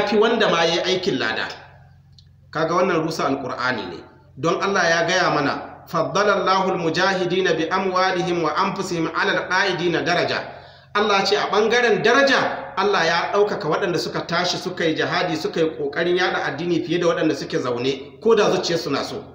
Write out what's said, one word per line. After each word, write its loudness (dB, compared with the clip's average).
ya 0
fi 0
wanda 4
ma 2
ya 2
yi 0
aikin 0
lada. -2
Kaga -2
wannan 2
rusa -4
Alƙur'ani -4
ne. -12
Don -2
Allah 0
ya 2
gaya 2
mana, -2
"Faddalallahu 2
al-mujahidina 0
bi 0
amwalihim 0
wa 0
anfusihim -2
ala 0
al-qa'idina 0
daraja." 0
Allah 2
ce 2
a 0
ɓangaren 2
daraja, 2
Allah 2
ya 0
ɗaukaka 2
waɗanda 0
suka -4
tashi -2
suka -4
yi 2
jihadi, -2
suka -4
yi 2
ƙoƙarin -2
yaɗa 0
addini -2
fiye -2
da 2
waɗanda 0
suke -6
zaune, -4
ko 4
da 4
zuciyarsu -2
na -2
so. -10